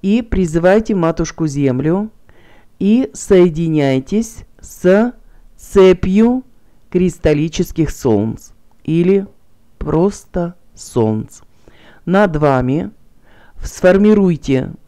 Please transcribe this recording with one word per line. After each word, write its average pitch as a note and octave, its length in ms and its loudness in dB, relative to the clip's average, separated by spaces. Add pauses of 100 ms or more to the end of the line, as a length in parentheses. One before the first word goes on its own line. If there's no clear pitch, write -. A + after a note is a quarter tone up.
И G#3 200 0
призывайте F#3+ 720 0
Матушку D#3+ 520 -4
Землю C#3+ 640 -2 (680)
и A3 340 0
соединяйтесь E3 1300 0 (140)
с G#3 540 0 (420)
цепью G3 880 2 (460)
кристаллических E3 1000 -2
солнц A2 580 -2 (340)
или F3+ 440 0 (500)
просто F3 760 -4 (180)
солнц. - 680 -6 (640)
Над F#3+ 320 0
вами C#3+ 520 0 (760)
сформируйте F#3 1080 2 (160)